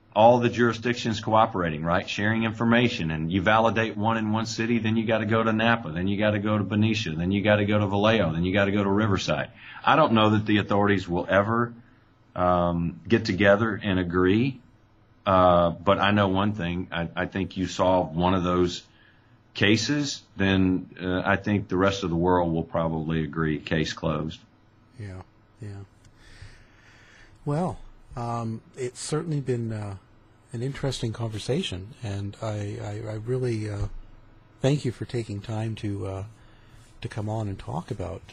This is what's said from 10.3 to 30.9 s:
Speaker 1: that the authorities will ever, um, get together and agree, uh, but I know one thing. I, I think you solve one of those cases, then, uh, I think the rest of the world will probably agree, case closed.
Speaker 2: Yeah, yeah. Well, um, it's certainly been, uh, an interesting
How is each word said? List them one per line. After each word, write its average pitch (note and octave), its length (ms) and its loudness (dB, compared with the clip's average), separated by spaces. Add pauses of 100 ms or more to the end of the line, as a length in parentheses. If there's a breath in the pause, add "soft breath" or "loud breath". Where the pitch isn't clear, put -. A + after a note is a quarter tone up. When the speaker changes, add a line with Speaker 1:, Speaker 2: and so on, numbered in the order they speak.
Speaker 1:
that G#2+ 140 2
the G#2+ 120 2
authorities G2+ 500 2
will F2 220 -2
ever, A2+ 440 2 (640 loud breath)
um, F2 720 0
get G#2 160 4
together G2+ 580 4
and F#2+ 180 0
agree, F#2 600 2 (680)
uh, F2+ 440 6
but E2+ 280 2
I G2 140 2
know G#2 160 4
one F#2+ 240 0
thing. F2+ 400 -6
I, E2 240 -4
I F2+ 100 -2
think F#2 300 -6
you F#2 120 -2
solve F2+ 460 0
one F2 200 2
of F2+ 100 0
those F2+ 400 0 (720 soft breath)
cases, C#3 680 0 (140)
then, F#2+ 540 2 (120)
uh, F#2 240 -2
I G2 120 2
think G2+ 320 -2
the F#2 80 -2
rest G2 260 2
of F2+ 60 -2
the E2+ 80 0
world F2 340 2
will E2 120 -2
probably D#2+ 600 -4
agree, D#2 360 -2
case D#2+ 340 -4
closed. D#2+ 480 -6 (580)
Speaker 2:
Yeah, F#2+ 220 -14 (400)
yeah. G2+ 240 -14 (1600 soft breath)
Well, D3 340 -2 (360)
um, A#2 440 -6 (160)
it's B2 240 -8
certainly D#3 400 -4
been, A#2+ 320 -4
uh, G#2 240 -8 (580)
an A#2 80 -8
interesting C3 520 -4